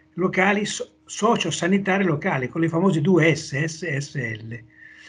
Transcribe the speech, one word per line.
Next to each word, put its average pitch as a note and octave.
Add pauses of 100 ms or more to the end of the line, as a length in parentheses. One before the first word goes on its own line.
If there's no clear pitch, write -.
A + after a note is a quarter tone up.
(160)
locali F#3+
so-, -
sociosanitarie G3
locali, D3+
con E3
le D#3+
famose D#3+
due E3
S, -
S D#3+
S -
L. A2+ (500)